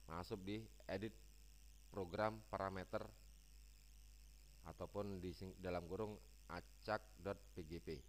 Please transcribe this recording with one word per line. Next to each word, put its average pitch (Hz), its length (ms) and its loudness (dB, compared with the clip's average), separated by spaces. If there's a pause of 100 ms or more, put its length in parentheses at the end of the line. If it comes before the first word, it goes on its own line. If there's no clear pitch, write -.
masuk 90 400 0
di 104 160 4 (240)
edit 98 320 2 (720)
program 104 640 6
parameter 95 560 4 (1600)
ataupun 92 560 0
di 92 80 2
sing-, 92 320 -4
dalam 87 240 4
kurung 104 320 0 (320)
acak 107 480 2 (240)
dot 98 160 2 (160)
P 90 80 -2
G 80 160 -2
P. - 100 -4 (180)